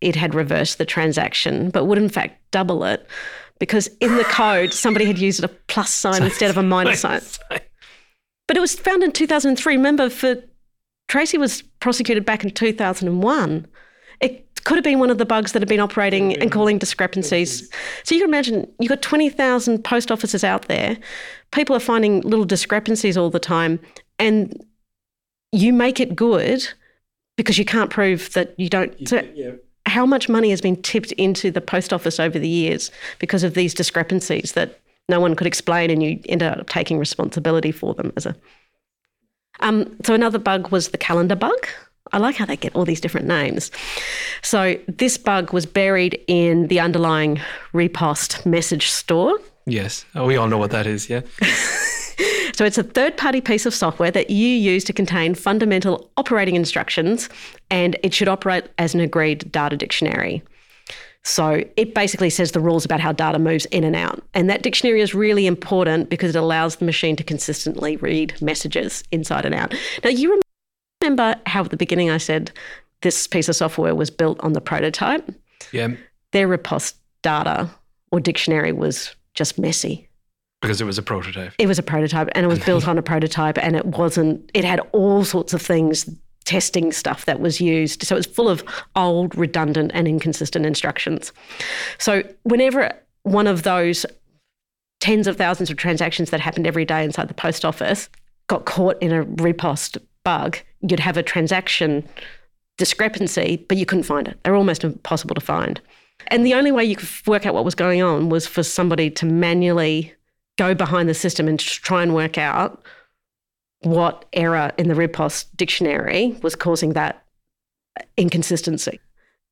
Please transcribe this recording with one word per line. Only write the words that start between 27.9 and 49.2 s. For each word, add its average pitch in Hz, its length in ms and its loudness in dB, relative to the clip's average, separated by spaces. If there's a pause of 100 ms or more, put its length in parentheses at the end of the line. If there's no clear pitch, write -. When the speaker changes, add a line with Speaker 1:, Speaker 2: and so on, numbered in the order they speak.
Speaker 1:
that 180 240 -2
you 180 120 -2
don't. 185 320 -2
Speaker 3:
You 127 60 -8
Speaker 1:
So 240 140 0
Speaker 3:
can, - 140 -14
yeah. 127 160 -10 (360)
Speaker 1:
how 247 180 2
much 269 240 2
money 226 220 4
has 185 100 0
been 185 220 0
tipped - 300 -4
into 190 360 0
the 170 120 -2
post 180 300 -2
office 170 280 -2
over 165 180 0
the 156 120 -2
years 165 420 -2 (260)
because 180 260 0
of 170 120 0
these 180 180 2
discrepancies 175 760 -2
that - 280 -4 (280)
no 175 120 4
one 170 160 4
could 175 120 -2
explain, 170 420 0
and 160 140 2
you 156 160 -2 (100)
end 170 140 0
up - 260 -4
taking 165 300 -2
responsibility 156 720 -2
for - 240 -4
them - 200 -6
as - 120 -6
a, - 80 -6 (1300)
um, 214 440 0
so 226 80 4
another 226 240 2
bug 185 340 0
was 180 180 0
the - 100 -8
calendar 175 360 2
bug. 311 320 0 (460)
I 196 60 0
like 254 160 2
how 214 100 -2
they - 100 -4
get - 200 -6
all 175 100 2
these 165 160 -2
different - 260 -4
names. - 440 -2 (720)
So 190 360 2 (100)
this 240 300 0
bug 190 340 0
was 180 140 0
buried 190 640 0
in 170 400 4
the 175 120 4
underlying 160 640 2 (320)
Repost 170 720 0
message 165 440 2
store. 190 480 2 (280)